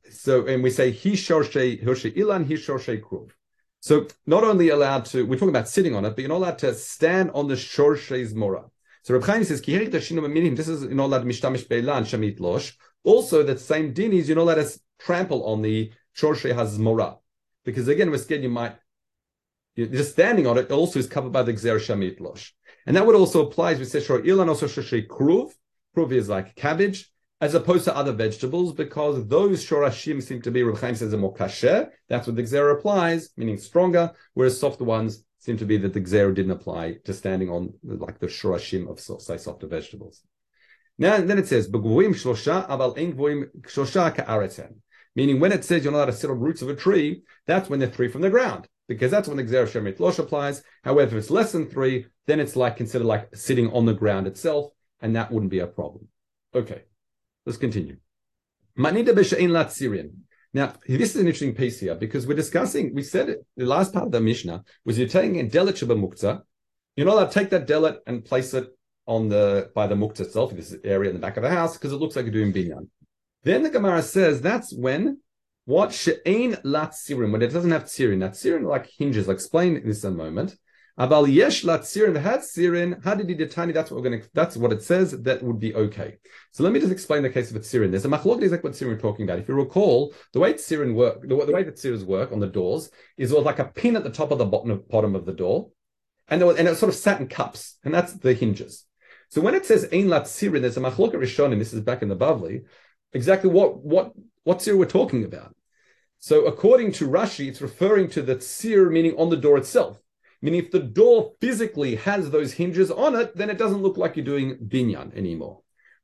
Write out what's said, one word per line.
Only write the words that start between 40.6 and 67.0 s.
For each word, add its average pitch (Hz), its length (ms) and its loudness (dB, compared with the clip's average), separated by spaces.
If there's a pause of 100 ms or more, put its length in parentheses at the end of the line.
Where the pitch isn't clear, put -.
Now, 196 200 4
then 190 200 2
it 185 80 0
says, 110 220 0
"Begvuim 113 460 2
shlosha, 151 560 -2
aval 131 260 -2
ein 160 160 -4
gvuim 143 380 -4 (140)
shlosha 156 500 -2
ka'aretz 104 420 -4
hen." - 240 -20 (340)
Meaning, 135 260 2
when 190 120 4
it 190 100 -2
says 165 220 0
you're 147 80 -2
not 147 60 0
allowed 143 80 2
to 123 80 -2
sit 139 160 -6
on 123 100 -4
roots 156 220 -4
of 127 80 -6
a 143 40 -6
tree, 175 480 0 (240)
that's 190 220 0
when 143 120 -2
they're 120 100 0
three 123 180 -2
from 131 140 -6
the 190 80 2
ground, 196 360 0 (220)
because 127 220 -2
that's 202 180 2
when 143 80 -6
the 131 80 -4
Gzer 117 220 2
Shemit 101 320 -6
Losh 175 200 0
applies. 143 440 -4 (220)
However, 131 320 4
if 107 80 -4
it's - 60 -12
less 214 220 2
than 160 160 -4
three, 131 380 -2 (200)
then 151 140 2
it's, - 160 -4
like, 123 220 0
considered, 117 260 -2
like, 107 320 -2
sitting 120 360 0
on 117 120 2
the 113 80 4
ground 98 340 0
itself, 147 440 -4 (320)
and 113 140 -2
that 113 140 -4
wouldn't 104 200 -2
be 95 80 -2
a 87 80 -2
problem. - 420 -12 (460)
Okay, 113 300 -6 (600)
let's 120 140 -8
continue. 90 400 -4 (800)
Manida 196 360 2
b'she'ein 180 360 4
latzirin. 139 640 -2 (420)
Now, 135 180 -2 (140)
this 160 280 0
is - 20 -4
an 196 100 2
interesting 143 280 -2
piece 123 240 -4
here, 90 160 -4
because 113 320 -6
we're 143 100 0
discussing, 165 580 -2
we 139 80 -4
said - 260 -2
it, - 160 -8 (140)
the 127 80 -2
last 180 260 2
part 180 140 -2
of 196 60 -4
the 117 80 2
Mishnah 104 440 -2 (220)
was 113 120 0
you're 127 100 0
taking 185 320 2
a 131 40 -2
delet 180 300 2
shebamuktzah. 113 640 -2 (560)
You're 147 100 0